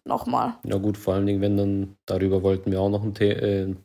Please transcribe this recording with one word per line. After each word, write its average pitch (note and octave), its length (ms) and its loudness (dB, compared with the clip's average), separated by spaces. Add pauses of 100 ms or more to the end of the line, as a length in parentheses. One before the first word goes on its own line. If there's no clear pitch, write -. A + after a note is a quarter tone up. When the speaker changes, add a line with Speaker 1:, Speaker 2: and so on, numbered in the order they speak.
Speaker 1:
Nochmal. B2 500 -2 (100)
Speaker 2:
Ja G#2 140 -2
gut, G2+ 180 0
vor F#2+ 180 -2
allen G2 120 2
Dingen, G2+ 160 0
wenn G2+ 160 2
dann, G2 380 -2 (100)
darüber F#2+ 360 0
wollten F#2+ 300 0
wir F#2+ 80 0
auch G2 80 2
noch G2+ 140 0
ein G#2 120 -4
The-, G#2 140 0
äh, G2 460 0 (100)